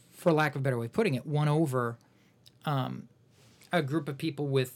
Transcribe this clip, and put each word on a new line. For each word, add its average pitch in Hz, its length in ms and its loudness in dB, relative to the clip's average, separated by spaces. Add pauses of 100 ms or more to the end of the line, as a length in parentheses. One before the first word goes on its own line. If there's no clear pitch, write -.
(120)
for - 200 2
lack 151 240 4
of 143 60 -4
a - 20 -2
better 131 140 0
way 117 80 -4
of 117 80 -10
putting 208 220 2
it, 123 100 -4
won 151 220 0
over, 131 500 2 (680)
um, 131 420 -4 (640)
a 175 100 2
group 143 280 -2
of 139 80 -8
people 147 300 -4
with 135 280 0